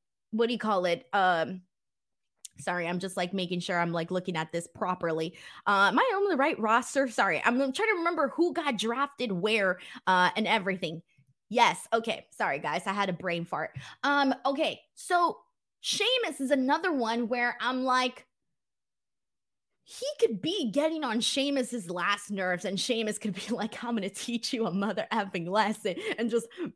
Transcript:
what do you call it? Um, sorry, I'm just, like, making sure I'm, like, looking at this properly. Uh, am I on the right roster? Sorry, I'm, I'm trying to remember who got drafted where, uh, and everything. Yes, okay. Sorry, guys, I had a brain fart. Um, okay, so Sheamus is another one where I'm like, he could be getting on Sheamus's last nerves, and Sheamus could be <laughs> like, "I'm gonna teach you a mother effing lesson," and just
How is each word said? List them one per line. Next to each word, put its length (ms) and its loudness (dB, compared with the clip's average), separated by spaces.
what 160 2
do 60 -2
you 60 -4
call 260 2
it? 260 0
Um, 520 2
sorry, 280 -4
I'm 120 -2
just, 180 -6
like, 160 -2
making 260 -2
sure 180 -2
I'm, 140 0
like, 180 -2
looking 280 -2
at 160 -4
this 140 -4
properly. 640 -2
Uh, 260 6
am 80 4
I 160 4
on 140 2
the 80 2
right 200 2
roster? 520 2
Sorry, 340 2
I'm, 180 4
I'm 120 0
trying 160 2
to 80 2
remember 320 0
who 240 2
got 240 -2
drafted 540 -2
where, 480 2
uh, 320 6
and 100 0
everything. 540 -2
Yes, 420 4
okay. 400 -2
Sorry, 280 -2
guys, 260 -4
I 80 -2
had 160 0
a 40 -2
brain 300 -4
fart. 280 -6
Um, 300 4
okay, 340 0
so 440 2
Sheamus 580 0
is 120 -2
another 420 2
one 340 0
where 320 0
I'm 240 -2
like, 420 0
he 160 -12
could 220 2
be 280 -2
getting 360 0
on 160 0
Sheamus's 680 0
last 400 -2
nerves, 360 -2
and 120 -2
Sheamus 400 0
could 160 -4
be 140 -10
<laughs> 80 -8
like, 260 -6
"I'm 140 -2
gonna 140 -2
teach 420 -6
you 140 0
a 60 0
mother 420 -2
effing 340 -2
lesson," 480 0
and 120 -2
just 160 0